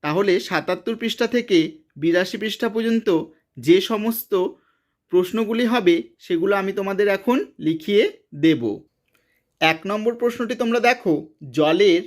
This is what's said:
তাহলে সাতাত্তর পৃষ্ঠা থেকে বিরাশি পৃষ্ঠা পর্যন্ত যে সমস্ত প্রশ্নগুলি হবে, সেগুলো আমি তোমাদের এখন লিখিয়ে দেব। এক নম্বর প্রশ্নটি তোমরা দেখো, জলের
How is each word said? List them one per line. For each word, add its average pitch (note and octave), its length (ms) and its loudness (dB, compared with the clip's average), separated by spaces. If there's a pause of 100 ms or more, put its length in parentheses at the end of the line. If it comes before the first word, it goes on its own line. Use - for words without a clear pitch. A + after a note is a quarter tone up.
তাহলে F3 400 0
সাতাত্তর F3+ 560 -4
পৃষ্ঠা A3+ 300 -4
থেকে G#3 540 0 (160)
বিরাশি F3 420 -2
পৃষ্ঠা G#3+ 300 -4
পর্যন্ত A3 560 0 (340)
যে D#3+ 220 4
সমস্ত A3 540 -4 (720)
প্রশ্নগুলি G#3+ 580 0
হবে, F#3 360 2 (160)
সেগুলো F#3+ 380 0
আমি G3 160 -2
তোমাদের G3 360 0
এখন A#3+ 360 0 (140)
লিখিয়ে G3+ 640 0 (120)
দেব। B2+ 460 0 (800)
এক D#3+ 260 0
নম্বর G#3+ 280 -2
প্রশ্নটি A#3+ 400 -4
তোমরা A#3 260 0
দেখো, A3 480 0 (220)
জলের E3+ 560 2